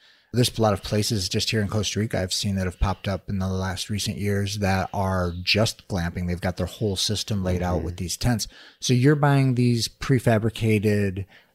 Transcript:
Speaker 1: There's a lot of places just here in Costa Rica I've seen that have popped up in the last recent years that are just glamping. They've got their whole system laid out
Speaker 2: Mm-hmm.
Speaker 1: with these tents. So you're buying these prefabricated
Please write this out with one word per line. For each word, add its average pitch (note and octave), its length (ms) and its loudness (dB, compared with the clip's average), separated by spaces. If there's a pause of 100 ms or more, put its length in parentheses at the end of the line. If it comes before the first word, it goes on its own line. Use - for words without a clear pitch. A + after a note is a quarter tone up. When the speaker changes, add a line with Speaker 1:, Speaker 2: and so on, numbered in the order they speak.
(320)
Speaker 1:
There's A#2 240 2
a A2+ 60 0
lot G#2+ 100 4
of F#2+ 100 -2
places G#2 460 0
just - 220 -2
here A2+ 100 0
in G2+ 80 0
Costa G2+ 320 -2
Rica A2+ 200 -2
I've F#2 120 -2
seen G2+ 220 -2
that F#2+ 100 0
have F2+ 160 -4
popped G2 260 -2
up F#2+ 220 -4
in G2+ 100 -2
the F#2+ 100 0
last F#2+ 420 -4
recent G#2 260 -4
years G2+ 440 -2
that F#2+ 340 0
are F#2 480 0
just - 460 0
glamping. F2 380 -4
They've F2 140 -4
got F2+ 160 -2
their F2+ 100 -2
whole G2 300 -4
system G2+ 480 -2
laid F2+ 180 0
out F2 160 0
Speaker 2:
Mm-hmm. E2+ 60 -4
Speaker 1:
with E2+ 140 -6
these F2 180 -6
tents. A#2+ 320 0 (320)
So - 140 0
you're C#3 220 6
buying C#3 400 4
these A#2+ 320 2
prefabricated G#2+ 1400 2 (280)